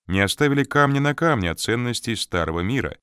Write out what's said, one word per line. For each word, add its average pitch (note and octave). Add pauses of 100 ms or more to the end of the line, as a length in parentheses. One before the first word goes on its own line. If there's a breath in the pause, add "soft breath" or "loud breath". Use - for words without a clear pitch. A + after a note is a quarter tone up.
не F#2+
оставили C#3
камня C#3
на C#3+
камне C3
от D#2+
ценностей A#2
старого E2
мира. F#2+